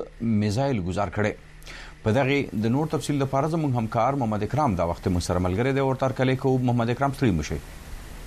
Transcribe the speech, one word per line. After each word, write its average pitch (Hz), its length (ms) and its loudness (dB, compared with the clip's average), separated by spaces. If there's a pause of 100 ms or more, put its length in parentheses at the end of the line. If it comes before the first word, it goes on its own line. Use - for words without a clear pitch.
(220)
میزایل 110 680 2
ګزار 95 180 0 (100)
کړي. 104 140 2 (720)
په 110 80 2
دغه 135 320 2 (100)
د 107 120 0
نور 135 260 2
تفصیل 147 240 -2
لپاره 139 320 0
زموږ 151 280 0
همکار 117 380 2
محمد 107 300 0
اکرام 123 320 2
دا 85 80 2
وخت 85 240 -2
موږ 87 120 2
سره 87 200 0
ملګری 95 340 2
دی. 135 60 0
ورته 135 280 0
هرکلی 131 280 2
کوو. 131 220 2
محمد 120 320 2
اکرام، 135 220 0
ستړي 131 200 2
مه 78 120 0
شئ. - 120 -6 (720)